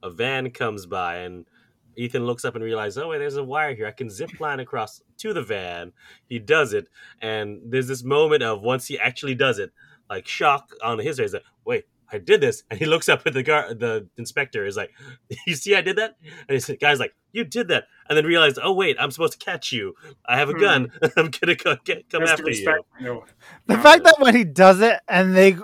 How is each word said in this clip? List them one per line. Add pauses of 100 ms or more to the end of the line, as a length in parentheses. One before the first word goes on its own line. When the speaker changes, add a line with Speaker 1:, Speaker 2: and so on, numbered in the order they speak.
Speaker 1:
A
van
comes
by,
and (520)
Ethan
looks
up
and
realizes,
"Oh,
wait,
there's
a
wire
here.
I
can
zip
line
across (160)
to
the
van." (340)
He
does
it, (340)
and
there's
this
moment
of
once
he
actually
does
it, (360)
like,
shock (120)
on
his
face,
like, (220)
"Wait, (260)
I
did
this."
And
he
looks
up
at
the
guard,
the (100)
inspector
is
like, (280)
<laughs>
"You
see
I
did
that?" (320)
And
he's,
the
guy's
like, (180)
"You
did
that." (240)
And
then
realized,
"Oh,
wait,
I'm
supposed
to
catch
you. (300)
I
have
a
Speaker 2:
Hmm.
Speaker 1:
gun. (100)
<laughs>
I'm
gonna
go
get,
come
Speaker 2:
Has
to
Speaker 1:
after
you."
Speaker 2:
respect (220)
you. (440)
Speaker 3:
The
Speaker 2:
Yeah.
Speaker 3:
fact
that
when
he
does
it
and
they